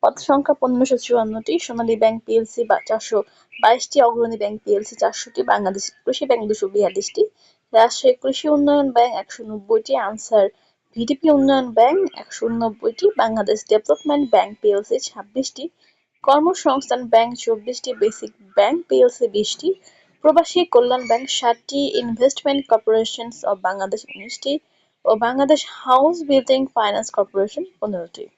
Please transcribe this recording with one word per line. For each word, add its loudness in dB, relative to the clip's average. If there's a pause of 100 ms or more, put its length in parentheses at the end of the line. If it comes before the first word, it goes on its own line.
পদ 0 (120)
সংখ্যা 2
পনেরোশো 0
চুয়ান্নটি, -2 (120)
সোনালী -2
ব্যাংক 2
পিএলসি -2
বা 4 (120)
চারশো -2 (440)
বাইশটি, 2
অগ্রণী 0
ব্যাংক -6
পিএলসি -2
চারশোটি, -4 (120)
বাংলাদেশ -2 (200)
কৃষি -4
ব্যাংক 0
দুশো -4
বিয়াল্লিশটি, -2 (500)
রাজশাহী 4
কৃষি -4 (100)
উন্নয়ন 2
ব্যাংক 2 (100)
একশো -16 (100)
নব্বইটি, -2 (160)
আনসার 0 (500)
ভিডিপি -2
উন্নয়ন 2 (120)
ব্যাংক 6 (240)
একশো -12 (180)
নব্বইটি, -4 (160)
বাংলাদেশ -2 (120)
ডেভেলপমেন্ট 0 (100)
ব্যাংক 4 (120)
পিএলসি 0 (120)
ছাব্বিশটি, -10 (600)
কর্মসংস্থান 2 (140)
ব্যাংক 4 (140)
চব্বিশটি, -6 (100)
বেসিক -4 (240)
ব্যাংক 2 (120)
পিএলসি 4 (100)
বিশটি, -2 (540)
প্রবাসী 4 (140)
কল্যাণ 4
ব্যাংক 0 (120)
ষাটটি, -2 (220)
ইনভেস্টমেন্ট 0 (100)
কর্পোরেশনস 0 (140)
of -2 (120)
বাংলাদেশ -6 (120)
উনিশটি -10 (520)
ও 2 (160)
বাংলাদেশ 2 (220)
হাউস 4 (120)
বিল্ডিং 2 (140)
ফাইন্যান্স -2
কর্পোরেশন -4 (160)
পনেরোটি। -10 (120)